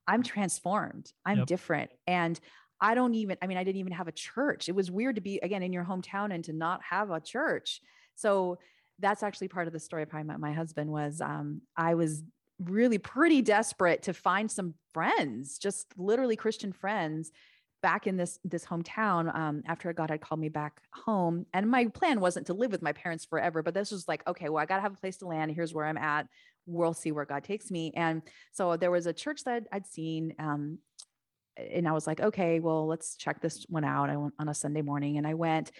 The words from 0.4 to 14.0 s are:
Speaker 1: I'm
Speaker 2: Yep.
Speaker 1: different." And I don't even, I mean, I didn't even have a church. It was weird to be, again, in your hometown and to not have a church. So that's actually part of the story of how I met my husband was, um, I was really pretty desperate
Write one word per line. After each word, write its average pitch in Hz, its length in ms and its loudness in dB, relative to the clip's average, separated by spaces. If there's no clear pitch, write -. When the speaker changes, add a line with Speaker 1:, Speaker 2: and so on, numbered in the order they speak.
Speaker 1:
I'm 202 140 4
Speaker 2:
Yep. 127 40 4
Speaker 1:
different." 151 480 -2
And 170 320 2
I 214 160 6
don't 247 180 4
even, 208 280 0
I 185 60 -4
mean, 185 100 -2
I 185 60 0
didn't 190 160 0
even 185 140 -4
have 170 140 -6
a 160 40 -10
church. - 560 -4
It 165 80 -2
was 196 140 2
weird 226 260 0
to 202 60 -4
be, 196 180 -4
again, 190 220 -2
in 180 100 -2
your 180 140 -2
hometown 196 480 -4
and 170 120 -4
to 160 80 -8
not 165 300 -2
have 196 280 -2
a 160 100 -2
church. 240 580 -2
So 190 420 2
that's 202 260 2
actually 196 260 -4
part 180 180 -2
of 165 60 -8
the 160 60 -4
story 160 240 -6
of 151 60 -8
how 156 80 -8
I 151 60 -6
met 151 160 -6
my 147 140 -2
husband 156 380 -2
was, 147 300 -2
um, 147 400 -4
I 170 180 4
was 156 300 2
really 208 380 4
pretty 294 440 6
desperate 202 640 4